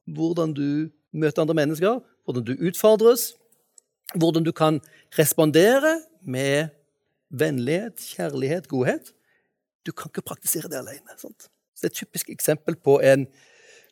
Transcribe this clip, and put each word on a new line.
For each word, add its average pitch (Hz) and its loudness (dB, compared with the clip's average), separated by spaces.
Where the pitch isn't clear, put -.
Hvordan 165 -4
du 147 -4
møter 156 0
andre 160 0
mennesker, 160 0
hvordan 123 -6
du 120 -6
utfordres, 220 4
hvordan 165 2
du 165 -2
kan 156 2
respondere 185 4
med 139 -2
vennlighet, 151 -2
kjærlighet, 151 -4
godhet. 139 -2
Du 156 -10
kan - -14
ikke - -10
praktisere - -6
det 139 -8
alene, - -18
sant? - -20
Så - -12
det 170 -2
er - -14
et - -12
typisk - -12
eksempel - -4
på 139 4
en 135 4